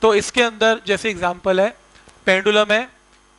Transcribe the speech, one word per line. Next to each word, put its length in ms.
तो 140
इसके 260
अंदर 460
जैसे 220
example 520
है, 80
pendulum 460
है, 160